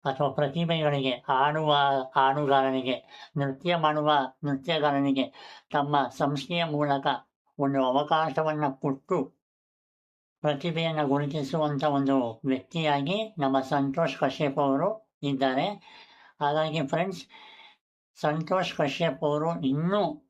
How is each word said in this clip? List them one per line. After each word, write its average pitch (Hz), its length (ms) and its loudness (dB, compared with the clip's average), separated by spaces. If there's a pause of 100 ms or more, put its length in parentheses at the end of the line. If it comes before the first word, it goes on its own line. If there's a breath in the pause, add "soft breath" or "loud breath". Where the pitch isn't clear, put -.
ಅಥವಾ 143 240 0
ಪ್ರತಿಭೆಗಳಿಗೆ, 147 1000 0
ಆಡುವ 147 440 2 (420)
ಹಾಡುಗಾರನಿಗೆ, 135 1200 0
ನೃತ್ಯ 143 380 -2
ಮಾಡುವ 151 360 2 (320)
ನೃತ್ಯಗಾರನಿಗೆ 139 800 0 (480 loud breath)
ತಮ್ಮ 143 360 0 (100)
ಸಂಸ್ಥೆಯ 156 480 -2
ಮೂಲಕ 151 420 0 (520)
ಒಂದು 135 260 2
ಅವಕಾಶವನ್ನ 151 800 0
ಕೊಟ್ಟು 135 680 -4 (1040)
ಪ್ರತಿಭೆಯನ್ನ 156 640 -2
ಗುರುತಿಸುವಂತ 147 800 -2
ಒಂದು 135 640 0
ವ್ಯಕ್ತಿಯಾಗಿ 156 920 -2
ನಮ್ಮ 135 220 2
ಸಂತೋಷ್ 139 580 0
ಕಶ್ಯಪ್ 139 400 0
ಅವರು 147 540 0 (120)
ಇದ್ದಾರೆ. 139 460 0 (720 loud breath)
ಹಾಗಾಗಿ 151 460 0
ಫ್ರೆಂಡ್ಸ್, 175 400 -4 (880 loud breath)
ಸಂತೋಷ್ 165 580 -2
ಕಶ್ಯಪ್ 156 500 -2
ಅವರು 151 360 0
ಇನ್ನೂ 160 600 0 (100)